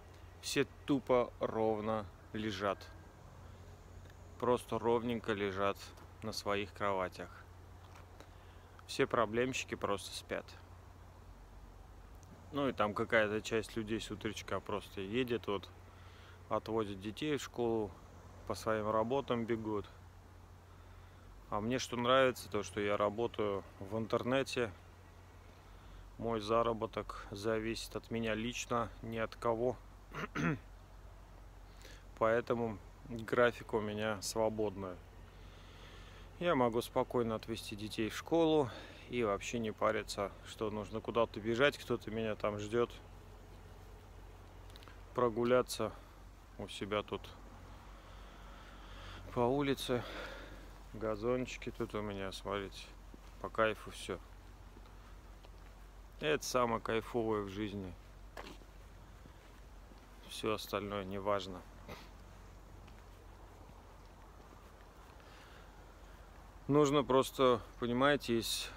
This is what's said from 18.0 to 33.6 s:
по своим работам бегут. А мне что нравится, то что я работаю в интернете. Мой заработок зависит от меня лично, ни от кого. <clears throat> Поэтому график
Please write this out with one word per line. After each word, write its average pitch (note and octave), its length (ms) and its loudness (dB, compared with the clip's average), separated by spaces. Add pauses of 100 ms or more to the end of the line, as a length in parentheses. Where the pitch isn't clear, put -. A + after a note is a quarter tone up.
по A2 60 -2
своим G#2+ 360 2
работам A#2 540 4
бегут. G#2+ 420 0 (1600)
А G#2 100 2
мне A#2 200 2
что - 160 -4
нравится, B2+ 520 6
то G#2 140 0
что - 180 -4
я G#2 160 4
работаю G#2 680 2 (160)
в G2+ 180 -2
интернете. A#2 720 2 (1500)
Мой A2+ 240 2
заработок A2+ 920 2
зависит A2 640 0
от - 160 -6
меня A2+ 220 2
лично, A#2 540 0 (140)
ни A2+ 160 -4
от A2 160 -2
кого. A#2 420 4 (600)
<clears throat> D3+ 220 4 (1600)
Поэтому A#2 580 6 (300)
график A#2+ 680 4